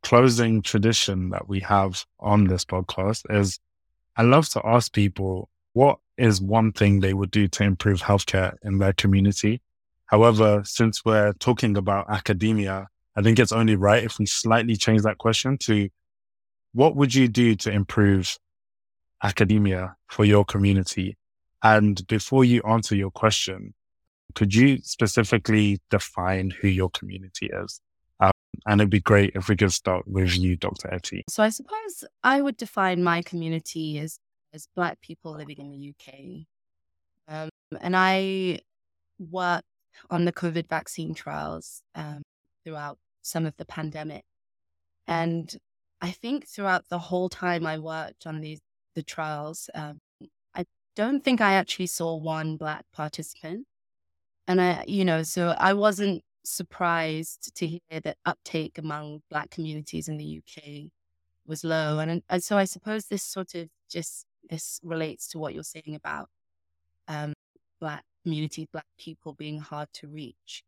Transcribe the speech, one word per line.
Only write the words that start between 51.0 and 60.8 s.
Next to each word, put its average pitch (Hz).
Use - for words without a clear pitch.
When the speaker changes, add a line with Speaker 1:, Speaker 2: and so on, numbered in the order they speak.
Speaker 2:
think 247
I 202
actually 185
saw 165
one 156
Black 156
participant. 160
And 180
I, 180
you 196
know, 160
so 170
I 190
wasn't 202
surprised 165
to 170
hear 160
that -
uptake -
among 151
Black 151
communities 156
in 156
the 151
U 156
K 147